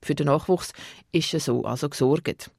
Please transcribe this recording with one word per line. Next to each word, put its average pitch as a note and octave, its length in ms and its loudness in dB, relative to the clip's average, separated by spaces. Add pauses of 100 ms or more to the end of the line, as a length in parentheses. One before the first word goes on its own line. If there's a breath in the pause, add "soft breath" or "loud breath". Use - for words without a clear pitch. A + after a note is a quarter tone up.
Für D3+ 120 -2
den D3 120 -2
Nachwuchs D#3 480 2 (360 loud breath)
ist - 220 0
es D#3 140 -2
so B2 180 0
also C3 240 -4
gesorgt. C#3 720 0